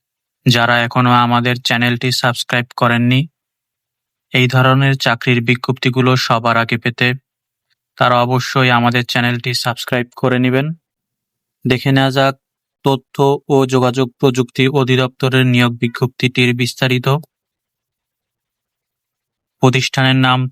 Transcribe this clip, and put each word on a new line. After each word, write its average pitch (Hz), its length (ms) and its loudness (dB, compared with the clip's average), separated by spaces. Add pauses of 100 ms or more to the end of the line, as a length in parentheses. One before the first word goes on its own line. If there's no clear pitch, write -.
(460)
যারা 120 320 2
এখনো 123 380 0
আমাদের 120 460 0
চ্যানেলটি 120 500 -2
সাবস্ক্রাইব 120 540 -4 (100)
করেননি, 120 440 0 (1120)
এই 127 160 2
ধরনের 131 480 2
চাকরির 123 460 -2
বিজ্ঞপ্তিগুলো 123 760 -2
সবার 117 400 0
আগে 113 220 0
পেতে, 123 300 -2 (920)
তারা 123 220 2
অবশ্যই 127 500 0
আমাদের 120 340 0
চ্যানেলটি 123 500 -4
সাবস্ক্রাইব 123 520 -4 (100)
করে 127 220 0
নিবেন। 127 280 0 (960)
দেখে 127 280 0
নেওয়া 135 200 2
যাক 135 220 0 (500)
তথ্য 135 320 -2 (320)
ও 147 80 2 (100)
যোগাযোগ 135 480 0
প্রযুক্তি 131 560 0
অধিদপ্তরের 131 760 0
নিয়োগ 123 280 2
বিজ্ঞপ্তিটির 123 800 -2
বিস্তারিত। 123 520 -2 (2500)
প্রতিষ্ঠানের 131 580 0
নাম 127 200 2 (120)